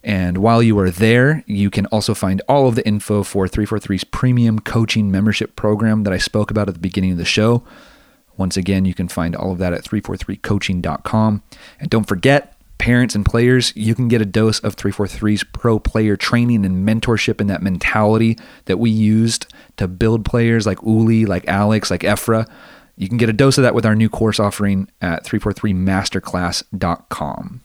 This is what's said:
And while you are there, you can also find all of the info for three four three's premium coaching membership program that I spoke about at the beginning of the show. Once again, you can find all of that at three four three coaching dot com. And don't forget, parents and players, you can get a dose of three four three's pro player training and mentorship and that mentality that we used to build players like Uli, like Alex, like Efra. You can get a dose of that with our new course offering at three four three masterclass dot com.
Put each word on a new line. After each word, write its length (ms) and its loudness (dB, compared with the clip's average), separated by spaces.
And 340 -2
while 260 4
you 160 4
are 120 2
there, 560 2
you 220 0
can 180 -2
also 260 -2
find 340 -2
all 220 4
of 60 0
the 120 -2
info 360 0
for 220 -2
three 200 -2
four 140 -4
three's 260 -4
premium 540 2
coaching 520 0
membership 460 0
program 460 0
that 100 0
I 40 -2
spoke 320 -2
about 200 -2
at 60 -6
the 40 -18
beginning 320 -2
of 60 -2
the 80 -4
show. 380 2
Once 180 -2
again, 300 0
you 80 0
can 160 -6
find 260 -4
all 160 -4
of 60 -6
that 160 -2
at 100 -6
three 160 -4
four 160 -6
three 220 -8
coaching 420 -2
dot 240 -6
com. 380 0
And 100 -8
don't 180 0
forget, 480 0
parents 380 2
and 100 0
players, 500 2
you 200 0
can 120 -2
get 140 2
a 40 2
dose 340 0
of 160 -6
three 160 -4
four 160 -4
three's 360 -2
pro 340 -2
player 380 0
training 480 2
and 240 0
mentorship 540 0
and 80 0
that 140 -4
mentality 720 0
that 120 -2
we 140 0
used 600 0
to 140 -4
build 340 0
players 420 2
like 180 -2
Uli, 420 4
like 240 -2
Alex, 420 2
like 100 -2
Efra. 460 0
You 140 -6
can 80 -2
get 120 2
a 40 0
dose 240 4
of 60 4
that 120 2
with 100 0
our 100 4
new 140 2
course 300 -2
offering 500 -2
at 240 -4
three 140 -2
four 120 -2
three 220 -2
masterclass 880 -2
dot 320 -4
com. 560 -10